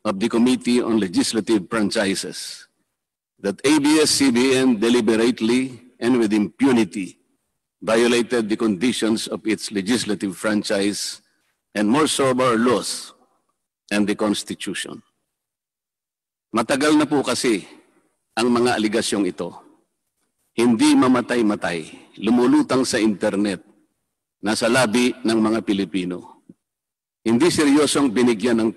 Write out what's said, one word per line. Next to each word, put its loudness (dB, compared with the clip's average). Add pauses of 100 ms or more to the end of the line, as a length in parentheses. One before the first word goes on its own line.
of -4
the -2
Committee 2
on 0
Legislative -2
Franchises -4 (720)
that -6
A 4
B 4
S 0
C 2
B 2
N 2
deliberately 0 (240)
and 2
with 0
impunity 0 (640)
violated 0
the -4
conditions -2
of -8
its -4
legislative -4
franchise -4 (480)
and -2
more 2
so 0
of 0
our 2
laws -2 (720)
and 0
the -2
Constitution. -6 (1500)
Matagal 0
na 0
po 0
kasi -2 (720)
ang 0
mga 0
aligasyong -2
ito. -12 (880)
Hindi 4
mamatay-matay, 0
lumulutang 2
sa -2
internet, -2 (760)
nasa -2
labi 2 (140)
ng 0
mga 0
Pilipino. -6 (800)
Hindi 4
seryosong 2
binigyan 0
ng 0